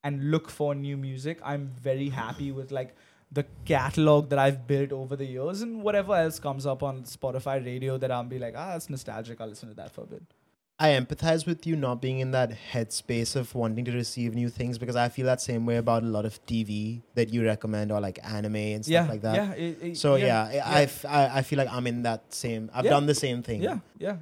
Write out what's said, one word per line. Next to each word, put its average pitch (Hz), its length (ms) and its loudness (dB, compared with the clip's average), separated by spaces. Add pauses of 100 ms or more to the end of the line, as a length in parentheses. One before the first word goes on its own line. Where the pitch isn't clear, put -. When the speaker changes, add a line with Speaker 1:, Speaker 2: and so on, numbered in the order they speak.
Speaker 1:
and 143 260 -2
look 160 220 2
for 147 240 -2
new 139 220 -6
music. 135 460 -6
I'm 139 280 -6 (100)
very 135 280 0
happy 131 420 -6
with, 135 200 -10
like, 131 240 -6 (360)
the 139 140 -2 (200)
catalog 147 640 4
that 139 100 2
I've 135 280 4
built 139 240 0
over 131 240 -6
the 135 100 -6
years, 139 360 -4
and 226 220 -8
whatever 202 320 2
else 160 240 2
comes 135 260 -4
up 135 180 -2
on 135 200 -6
Spotify 131 640 -4
radio 127 320 -4
that 127 140 0
I'll 123 120 0
be 127 160 -8
like, 117 180 -6
"Ah, 170 160 -8
that's 165 160 -8
nostalgic. 113 500 -10
I'll 113 80 -8
listen 110 220 -16
to 107 60 -18
that - 160 -14
for - 100 -14
a - 60 -14
bit." - 160 -14 (580)
Speaker 2:
I 156 100 10
empathize 151 540 2
with 165 220 -2
you 165 80 0
not 127 260 0
being 131 180 -2
in 131 120 -2
that 127 220 2 (180)
headspace 117 640 -2
of 127 180 -2
wanting 117 320 -2
to 123 60 -4
receive 120 420 -2
new 120 140 0
things, 120 300 -4
because 120 180 -4
I 120 140 4
feel 131 160 -2
that 127 160 4
same 117 240 0
way 117 100 2
about 117 280 4
a - 20 -2
lot 107 200 0
of - 200 -6
T 113 180 0
V 107 380 -4 (140)
that 113 180 2
you 117 120 2
recommend 107 460 0
or, 104 80 2
like, 98 240 -4
anime 107 320 -4
and 107 300 -2
stuff 151 80 0
Speaker 1:
Yeah, 170 180 6
Speaker 2:
like 107 120 -4
that. 110 120 2
Speaker 1:
yeah, 202 180 2
it, 165 300 -6
it, 170 140 -6
Speaker 2:
So, 143 180 6
Speaker 1:
yeah. 131 100 6
Speaker 2:
yeah, 113 180 4
I, 110 100 -4
Speaker 1:
Yeah. 143 260 2
Speaker 2:
I've, 143 260 2
I, 139 340 4
I - 20 2
feel 139 160 -2
like 135 120 2
I'm 123 160 -2
in 120 180 -2
that 113 300 -4
same, 113 400 -6
I've 127 120 0
Speaker 1:
Yeah. - 60 6
Speaker 2:
done 143 160 6
the 147 80 4
same 123 280 -2
thing. 113 180 -4
Speaker 1:
Yeah, 226 180 -2 (180)
yeah. 196 240 -6